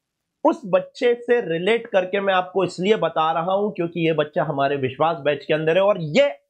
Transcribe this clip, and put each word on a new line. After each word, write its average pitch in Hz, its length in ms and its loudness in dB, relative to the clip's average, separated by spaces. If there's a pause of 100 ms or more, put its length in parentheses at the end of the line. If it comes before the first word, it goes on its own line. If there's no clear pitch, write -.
(440)
उस 330 220 0
बच्चे 185 480 0
से 240 260 0
relate 196 460 -2
करके 185 340 0
मैं 196 140 0
आपको 185 300 0
इसलिए 180 320 0
बता 160 360 0
रहा 170 200 -2
हूं, 208 180 0
क्योंकि 170 360 -2
ये 160 60 2
बच्चा 151 320 -2
हमारे 143 320 0
विश्वास 143 400 -2
बैच 147 280 -2
के 160 100 0
अंदर 160 220 0
है 190 60 4
और 202 180 2
ये 247 380 0 (120)